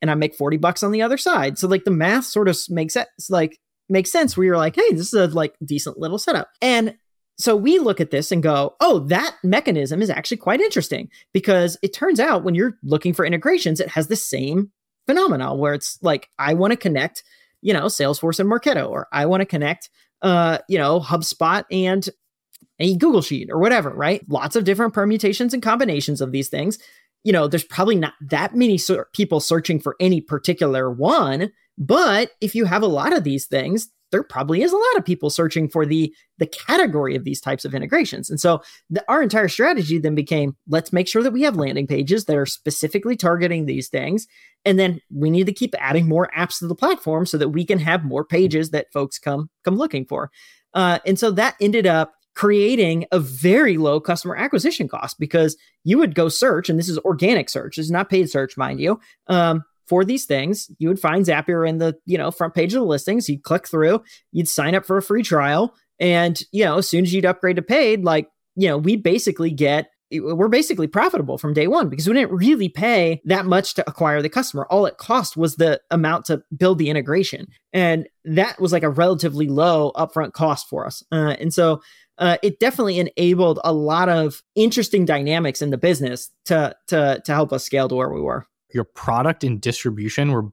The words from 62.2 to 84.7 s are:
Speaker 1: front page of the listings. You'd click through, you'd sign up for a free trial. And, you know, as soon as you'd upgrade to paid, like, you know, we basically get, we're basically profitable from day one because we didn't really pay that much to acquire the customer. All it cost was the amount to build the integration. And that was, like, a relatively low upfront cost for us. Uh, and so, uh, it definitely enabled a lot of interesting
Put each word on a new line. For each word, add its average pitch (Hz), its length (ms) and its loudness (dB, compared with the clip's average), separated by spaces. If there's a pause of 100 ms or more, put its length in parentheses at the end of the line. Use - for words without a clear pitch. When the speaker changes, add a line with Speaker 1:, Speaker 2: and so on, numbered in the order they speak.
Speaker 1:
front 170 220 -4
page 175 200 0
of 262 60 0
the 233 60 0
listings. 185 420 -2
You'd 143 160 -6
click 175 240 -4
through, 165 340 2 (300)
you'd 165 160 -2
sign 156 260 -2
up 190 100 0
for 190 120 -2
a 190 60 0
free 220 200 0
trial. 156 520 0 (260)
And, 170 500 2
you 208 140 0
know, 160 140 2
as 185 100 0
soon 175 160 2
as 175 100 0
you'd 185 100 2
upgrade 180 300 0
to 175 80 -2
paid, 220 420 2
like, 156 240 0 (280)
you 185 120 2
know, 147 100 0
we 180 180 2
basically 180 560 0
get, 147 380 0 (220)
we're 165 360 0
basically 190 400 2
profitable 151 500 0
from 151 160 -4
day 151 140 2
one 247 200 2
because 151 200 -4
we 226 60 4
didn't 240 220 0
really 220 320 2
pay 175 580 0
that 185 200 0
much 185 280 2
to 180 140 -4
acquire 151 320 0
the 151 80 -2
customer. - 420 -4
All 196 160 4
it - 120 -6
cost 226 380 -2
was 160 180 0
the 160 260 2 (120)
amount 165 320 0
to 165 180 -2 (140)
build 185 220 2
the 151 120 0
integration. 151 560 -2 (260)
And 170 360 0 (160)
that 180 360 -2
was, 180 120 0
like, 170 100 0
a 156 80 0
relatively 156 560 0
low 151 480 2
upfront 156 380 -4
cost 151 360 -2
for 131 160 -8
us. - 280 -12
Uh, 151 260 0
and 160 160 -4
so, 160 260 2 (380)
uh, 175 240 2
it 202 160 -2
definitely 226 400 0
enabled 175 640 2
a 165 100 0
lot 156 360 0
of 160 340 0 (140)
interesting 214 480 2